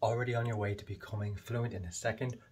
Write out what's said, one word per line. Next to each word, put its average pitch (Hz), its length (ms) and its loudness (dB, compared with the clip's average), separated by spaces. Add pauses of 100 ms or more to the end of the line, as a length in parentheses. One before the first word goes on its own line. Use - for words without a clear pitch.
already 120 320 4
on 117 100 4
your 113 120 2
way 101 160 2
to 98 100 -4
becoming 104 540 -4
fluent 117 360 -2
in 92 120 -4
a 87 80 -6
second, 120 420 0 (160)